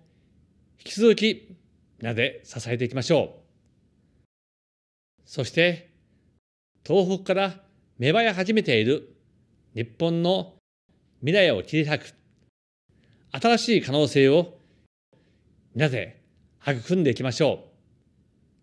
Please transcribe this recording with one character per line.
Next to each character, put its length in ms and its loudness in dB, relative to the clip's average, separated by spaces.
引 60 -20
き 140 -10
続 160 6
き 400 -4
皆 160 -6
で 300 -2
支 120 -16
え 120 -4
て 60 -2
い 40 -2
き 60 -10
ま 80 -4
し 80 0
ょ 240 0
う。 60 -20
そ 180 -8
し 80 -10
て、 420 -2
東 340 0
北 80 -12
か 100 0
ら 260 -4
芽 80 -2
生 160 2
え 80 0
始 240 -2
め 80 2
て 180 2
い 40 0
る 300 -2
日 100 -6
本 380 -2
の 320 -2
未 140 -2
来 180 4
を 100 -2
切 160 -4
り 80 0
開 140 -4
く 120 -20
新 200 2
し 180 2
い 60 0
可 80 -8
能 160 2
性 220 4
を 280 2
皆 140 0
で 340 -10
育 300 -2
ん 80 2
で 80 2
い 40 0
き 80 -8
ま 80 -4
し 100 -2
ょ 240 0
う。 80 -20